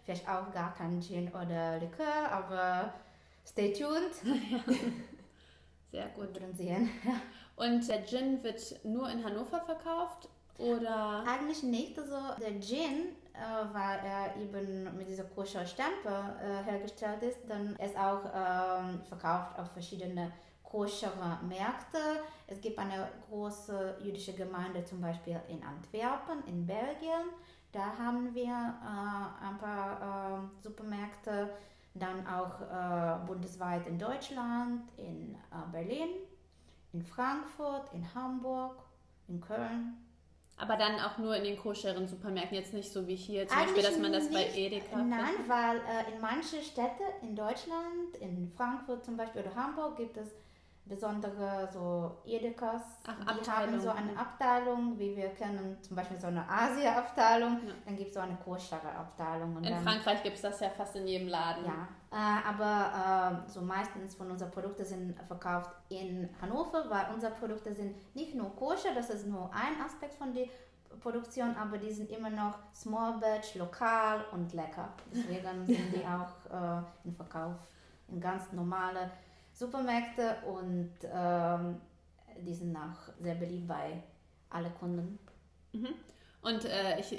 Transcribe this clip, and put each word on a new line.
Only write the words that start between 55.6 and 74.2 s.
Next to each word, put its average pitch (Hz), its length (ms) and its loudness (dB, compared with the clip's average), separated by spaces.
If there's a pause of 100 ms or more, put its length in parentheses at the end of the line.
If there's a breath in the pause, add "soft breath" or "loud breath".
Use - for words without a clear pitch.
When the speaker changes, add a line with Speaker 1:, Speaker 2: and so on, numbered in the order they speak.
Speaker 1:
zum - 140 -6
Beispiel 180 240 -2
so 180 80 -2
eine 175 220 2
Asia-Abteilung, 240 1160 8
Speaker 2:
Ja. 202 80 -6 (120)
Speaker 1:
dann 202 100 -4
gibt's 196 200 -6
so 196 40 -2
eine 180 180 -2
koschere 175 600 -4
Abteilung. 165 600 -2
Und 165 60 -2
Speaker 2:
In 170 100 2
Speaker 1:
dann 175 100 2
Speaker 2:
Frankreich 175 400 4
gibt's 202 180 -2
das 202 180 0
ja 196 100 4
fast 196 260 -4
in 190 120 -2
jedem 185 200 2
Laden. 170 380 2
Speaker 1:
Ja, 165 220 -2 (240)
äh, 214 380 4
aber, 190 960 4
äh, - 40 -12
so 185 120 -6
meistens 190 540 -2
von 185 160 -6
unseren 180 200 -2
Produkten 196 320 -2
sind 180 320 -4 (120)
verkauft 175 420 0 (200)
in 185 380 -2 (140)
Hannover, 277 480 0
weil 214 240 2
unsere 220 220 0
Produkte 214 400 -4
sind 202 200 -4 (200 loud breath)
nicht 294 200 -4
nur 202 200 -2
koscher, 339 400 2
das 240 160 0
ist 202 160 -2
nur 185 260 -2
ein 294 320 0
Aspekt 285 300 -8
von 262 180 -4
der 254 140 2 (520 loud breath)
Produktion, 233 560 0
aber 214 220 -2
die 214 140 -4
sind 208 180 -4
immer 220 220 -4
noch 208 240 0 (180)
Small 226 460 0
Batch, 214 360 4
lokal 214 800 4